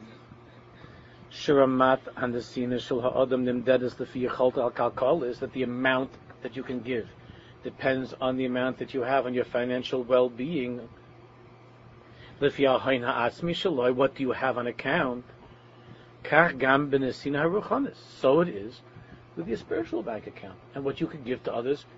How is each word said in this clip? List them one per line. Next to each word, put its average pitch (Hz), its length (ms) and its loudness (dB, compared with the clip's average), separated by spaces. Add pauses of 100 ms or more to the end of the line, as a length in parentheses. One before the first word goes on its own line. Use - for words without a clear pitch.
(1300)
Shiramat 131 680 4 (160)
and 123 180 -4
the 120 80 -4
Sina 123 380 -4
Shul 120 220 -4
Ha'adam 127 440 0
Nimdedes 123 520 0
Lefi 123 300 -6
Yecholta 127 300 0
Al 123 140 0
Kalkal 131 560 0
is 120 120 -6
that 131 140 -6
the 131 80 -4
amount 127 480 0 (320)
that 123 140 -10
you 131 80 -8
can 127 160 -6
give 113 280 -4 (560)
depends 131 560 -2
on 131 180 0
the 131 80 0
amount 127 340 -2
that 127 160 -8
you 127 60 -2
have 127 260 2
on 127 80 -4
your 123 100 0
financial 123 580 -2
well-being. 123 840 0 (1500)
Lefi 135 380 4
Ahain 131 240 0
Ha'atzmi 123 480 -2
Shaloi, 131 420 2
what 135 220 2
do 139 80 -4
you 123 80 0
have 123 260 0
on 120 80 -4
account? 127 580 -2 (1000)
Kach 156 340 4
Gam 135 320 4
B'Nesin 135 440 -2
Haruchanis. 196 640 -2 (240)
So 139 180 6
it 175 100 2
is 104 320 -10 (540)
with 170 120 -8
your 220 100 -2
spiritual - 440 -4
bank - 240 -8
account 98 320 -14 (160)
and 139 100 -8
what 135 160 -4
you 160 60 -2
could 151 200 -12
give 123 180 -4
to - 100 -6
others 127 320 -2 (120)